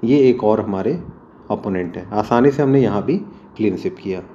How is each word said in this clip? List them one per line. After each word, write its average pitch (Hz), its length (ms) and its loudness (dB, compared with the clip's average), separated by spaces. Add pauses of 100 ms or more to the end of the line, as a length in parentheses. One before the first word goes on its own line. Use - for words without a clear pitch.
ये 127 160 4
एक 127 240 4
और 107 180 2
हमारे 98 380 -4 (520)
opponent 92 460 -6
हैं। 92 140 -14
आसानी 120 400 2
से 147 120 0
हमने 135 180 4
यहाँ 104 240 0
भी 165 120 0 (400)
clean 104 200 0
स्वीप 92 200 -6
किया। 92 240 -8 (140)